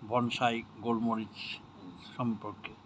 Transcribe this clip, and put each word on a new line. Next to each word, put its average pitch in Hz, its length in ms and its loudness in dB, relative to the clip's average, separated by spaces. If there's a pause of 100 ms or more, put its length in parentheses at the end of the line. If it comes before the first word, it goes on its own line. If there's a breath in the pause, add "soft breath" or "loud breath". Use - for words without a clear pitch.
বনসাই 120 500 4 (240)
গোলমরিচ 113 560 2 (760)
সম্পর্কে। 107 580 -2 (120)